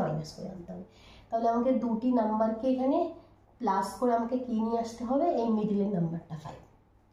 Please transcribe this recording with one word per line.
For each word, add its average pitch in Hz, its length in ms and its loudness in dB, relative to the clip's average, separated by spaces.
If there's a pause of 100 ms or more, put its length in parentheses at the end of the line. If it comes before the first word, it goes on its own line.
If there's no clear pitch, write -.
minus 156 320 -4
করে 175 180 -10
আনতে 175 180 -14
হবে। 180 120 -12 (440)
তাহলে 226 240 0
আমাকে 247 180 2 (140)
দুটি 240 240 0 (120)
নাম্বারকে 220 540 0
এখানে 269 240 2 (640)
plus 196 260 0 (120)
করে 247 200 2
আমাকে 240 180 -2 (100)
কী 226 180 -2
নিয়ে 226 200 0
আসতে - 260 -10
হবে? 302 160 4 (140)
এই 226 160 2
মিডলের 202 400 2
নাম্বারটা 165 480 -2
ফাইভ, - 160 -14 (520)